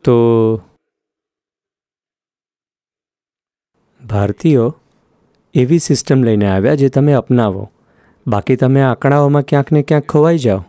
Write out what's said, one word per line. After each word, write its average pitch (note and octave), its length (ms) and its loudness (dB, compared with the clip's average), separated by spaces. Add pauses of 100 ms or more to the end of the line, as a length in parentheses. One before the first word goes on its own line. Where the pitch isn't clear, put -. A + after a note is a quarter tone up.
તો A#2+ 120 2 (3750)
ભારતીયો A2+ 680 -2 (880)
એવી B2+ 240 2
સિસ્ટમ C#3 440 0
લઈને G#2+ 260 0
આવ્યા G2 260 0
જે C#3 140 0
તમે C#3 240 0
અપનાવો. A2+ 520 -2 (640)
બાકી A2+ 300 -2
તમે C3+ 260 2
આંકડાઓમાં C#3+ 600 0
ક્યાંક C#3 300 -2
ને D3 100 2
ક્યાંક D3 240 -2
ખોવાઈ D#3+ 320 0
જાઓ. G2+ 300 -2